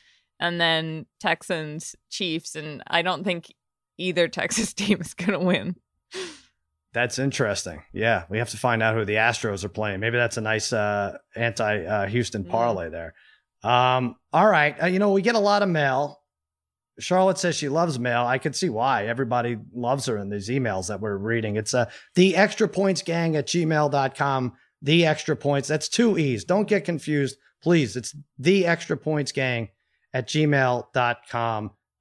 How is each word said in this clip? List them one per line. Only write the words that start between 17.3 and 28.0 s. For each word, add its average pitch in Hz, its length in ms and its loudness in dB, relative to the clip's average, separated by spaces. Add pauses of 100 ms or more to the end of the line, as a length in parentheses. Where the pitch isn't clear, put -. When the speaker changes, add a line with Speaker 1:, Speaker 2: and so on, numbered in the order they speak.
Speaker 2:
says 170 180 0
she 147 120 -4
loves 156 300 0
mail. 120 260 2
I 127 140 2
could 147 160 -2
see 185 140 -2
why. 113 400 0
Everybody 120 480 0 (180)
loves 123 320 -2
her 117 100 0
in 98 140 -6
these 104 180 -6
emails 110 380 -2
that 101 140 -6
we're 104 160 -4
reading. 107 400 -2
It's, 110 180 -2
uh, 120 120 2 (280)
the 185 220 6
extra 202 320 4
points 190 340 0
gang 165 320 0
at 147 140 -2
gmail 156 420 2
dot 135 240 0
com. 135 380 0 (280)
The 160 240 4
Extra 156 300 0
Points. 139 320 0
That's 151 220 -2
two 226 280 4
E's. 135 280 0
Don't 202 240 2
get 202 160 2
confused, 147 520 -2 (240)
please. 156 360 2
It's - 180 -8 (240)